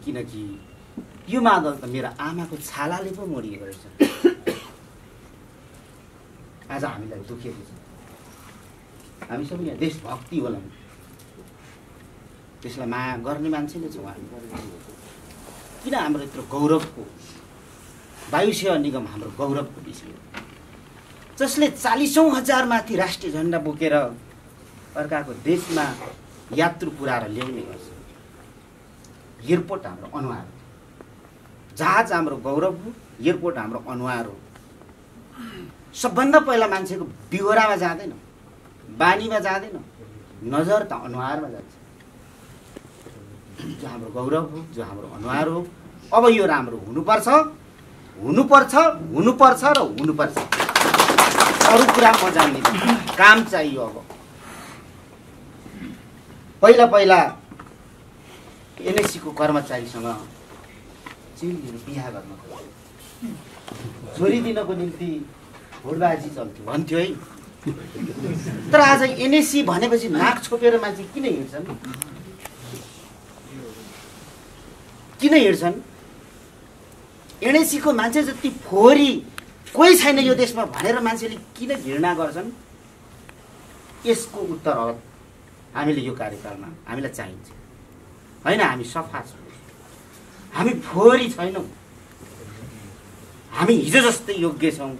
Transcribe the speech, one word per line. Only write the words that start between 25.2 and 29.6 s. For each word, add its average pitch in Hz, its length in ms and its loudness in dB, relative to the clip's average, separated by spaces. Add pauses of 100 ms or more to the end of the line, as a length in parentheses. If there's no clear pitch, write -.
देशमा 160 400 -2 (720)
यात्रु 165 340 -2
पुऱ्याएर 127 380 -6
ल्याउने 120 340 -8
गर्छ। - 240 -16 (1500)
एयरपोर्ट 170 460 -2